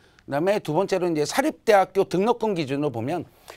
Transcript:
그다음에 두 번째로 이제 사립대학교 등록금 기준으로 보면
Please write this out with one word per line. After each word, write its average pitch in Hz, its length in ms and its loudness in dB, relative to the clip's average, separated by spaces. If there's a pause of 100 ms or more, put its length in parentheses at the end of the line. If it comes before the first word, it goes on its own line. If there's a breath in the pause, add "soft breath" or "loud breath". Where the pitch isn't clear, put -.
(240 soft breath)
그다음에 175 340 -2
두 - 140 -6
번째로 180 380 0
이제 151 140 0
사립대학교 202 800 2
등록금 214 520 0
기준으로 143 360 -2
보면 123 360 -6 (300 loud breath)